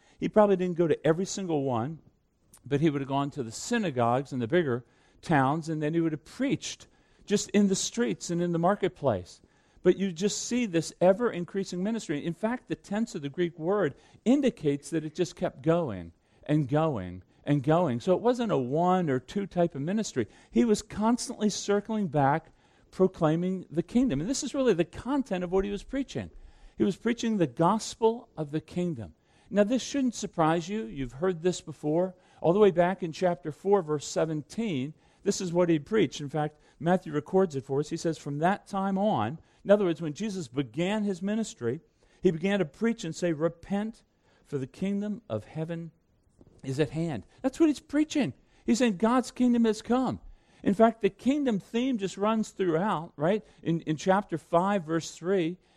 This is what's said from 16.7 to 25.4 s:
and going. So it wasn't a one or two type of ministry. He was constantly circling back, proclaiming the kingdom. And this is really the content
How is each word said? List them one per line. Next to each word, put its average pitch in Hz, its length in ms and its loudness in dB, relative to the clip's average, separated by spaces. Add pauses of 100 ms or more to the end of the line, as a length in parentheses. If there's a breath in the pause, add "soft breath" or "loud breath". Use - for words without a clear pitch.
and 147 180 2
going. 151 380 2
So 185 140 2
it 175 80 2
wasn't 233 320 0
a 143 40 4
one 165 520 2
or 131 100 2
two - 260 -4
type 170 300 0
of 135 60 -6
ministry. 170 460 -2 (240 soft breath)
He 233 120 4
was 214 180 4
constantly 220 680 -2
circling 202 580 -2
back, 143 460 0 (380 soft breath)
proclaiming 180 760 2
the 165 140 -2
kingdom. 233 380 0
And 175 80 -4
this 247 120 -4
is 285 120 -6
really 262 200 4
the 165 120 2
content 233 580 -4